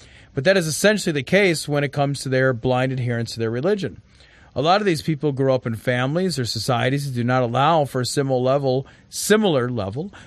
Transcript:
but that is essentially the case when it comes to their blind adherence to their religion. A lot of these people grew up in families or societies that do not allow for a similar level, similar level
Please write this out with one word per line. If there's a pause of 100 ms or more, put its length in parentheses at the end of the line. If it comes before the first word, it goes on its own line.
(340)
but
that
is
essentially
the
case
when
it
comes
to
their
blind
adherence
to
their
religion. (560)
A
lot
of
these
people
grew
up
in
families
or
societies
that
do
not
allow
for
a
similar
level, (220)
similar
level (160)